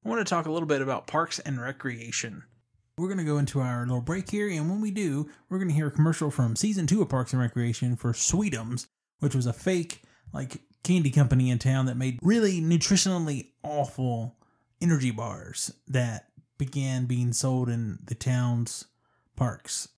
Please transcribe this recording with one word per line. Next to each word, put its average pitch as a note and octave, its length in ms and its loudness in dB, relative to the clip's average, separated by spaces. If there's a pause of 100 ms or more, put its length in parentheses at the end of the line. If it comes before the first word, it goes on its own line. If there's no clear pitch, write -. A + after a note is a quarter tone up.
I A3 40 -4
want A#3 100 0
to G3 100 -2
talk E3+ 160 0
a D#3 60 -4
little D#3+ 160 -2
bit C#3 160 2
about C3 240 -4
Parks E3 320 -2
and C3+ 200 -6
Recreation. A#2+ 840 -8 (560)
We're F3+ 100 -2
gonna F#3+ 140 -2
go D3 160 0
into C#3 200 0
our B2 220 -2
little B2 180 -2
break E3+ 300 -4
here, G#3 180 -2
and E3 220 -2
when G3 100 -2
we G#3+ 120 -2
do, D3+ 360 -2 (220)
we're F#3 80 -4
gonna F#3 160 0
hear D3+ 140 2
a C3 40 0
commercial D#3 380 2
from A#2 260 0
season G3 300 0
two F#3+ 160 4
of D#3+ 80 2
Parks B2+ 240 -2
and B2+ 80 2
Recreation A#2+ 540 0
for A#2+ 180 -2
Sweetums, B2+ 720 -2 (320)
which C#3+ 160 0
was B2 140 2
a A#2 60 0
fake, F3 500 -2 (280)
like, C3+ 300 -8 (220)
candy F3 260 4
company B2+ 400 6
in B2 80 2
town C3 300 2
that B2 100 -2
made B2+ 240 -2
really G3 400 4
nutritionally E3 920 2 (100)
awful B2+ 720 -2 (440)
energy D3+ 300 4
bars A2 640 -6 (140)
that A#2+ 400 -2 (320)
began C3 460 -2
being B2 280 0
sold B2+ 360 0
in A#2 360 -4
the - 80 -6
town's B2 720 -2 (500)
parks. - 520 -6 (100)